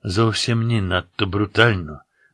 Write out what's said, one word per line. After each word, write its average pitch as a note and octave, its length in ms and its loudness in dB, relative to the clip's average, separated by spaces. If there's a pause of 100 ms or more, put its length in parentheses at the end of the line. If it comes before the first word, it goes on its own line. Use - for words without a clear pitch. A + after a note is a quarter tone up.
Зовсім A2+ 600 0
ні, A#2 180 0
надто F2+ 440 -4
брутально, G2 760 0 (320)